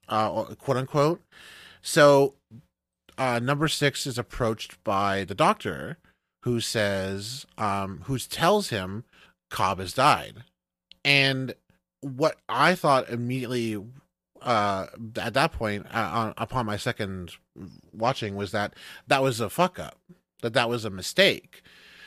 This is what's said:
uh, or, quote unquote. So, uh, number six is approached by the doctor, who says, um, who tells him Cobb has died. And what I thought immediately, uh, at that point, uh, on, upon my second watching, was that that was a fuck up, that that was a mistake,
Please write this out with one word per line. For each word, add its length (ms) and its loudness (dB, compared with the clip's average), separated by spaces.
uh, 220 0
or, 140 -2
quote 220 -2
unquote. 440 0
So, 540 8
uh, 220 0
number 280 2
six 380 0
is 120 -6
approached 680 -4
by 400 0
the 120 -8
doctor, 640 0
who 160 0
says, 880 -2
um, 460 -2
who 160 -4
tells 500 0
him 340 -4
Cobb 300 0
has 140 -8
died. 500 2
And 500 2
what 360 0
I 260 4
thought 340 2
immediately, 760 -4
uh, 460 0
at 160 -6
that 200 2
point, 400 -4
uh, 200 0
on, 240 -2
upon 280 -4
my 120 -4
second 540 -6
watching, 440 -2
was 160 -4
that 240 -4
that 160 4
was 160 0
a 100 -2
fuck 300 0
up, 180 -12
that 120 -4
that 160 2
was 160 -4
a 60 -4
mistake, 720 0